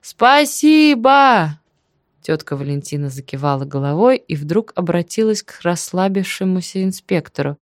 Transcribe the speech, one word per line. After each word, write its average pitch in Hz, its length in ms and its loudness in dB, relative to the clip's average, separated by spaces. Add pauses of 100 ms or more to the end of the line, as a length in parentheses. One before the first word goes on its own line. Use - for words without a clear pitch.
Спасибо! 269 1600 4 (640)
Тётка 156 340 -6
Валентина 143 540 -6
закивала 139 540 -4
головой 143 520 0
и - 200 -8
вдруг 160 400 -4
обратилась 180 680 -2
к - 200 -20
расслабившемуся 185 1200 -4
инспектору. 151 760 -6